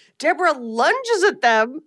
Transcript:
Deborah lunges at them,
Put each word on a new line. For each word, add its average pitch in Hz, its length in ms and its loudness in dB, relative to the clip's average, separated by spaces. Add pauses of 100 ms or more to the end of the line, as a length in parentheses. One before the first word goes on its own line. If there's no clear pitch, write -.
(200)
Deborah 349 320 0
lunges 330 720 -2
at 403 180 0
them, 233 440 2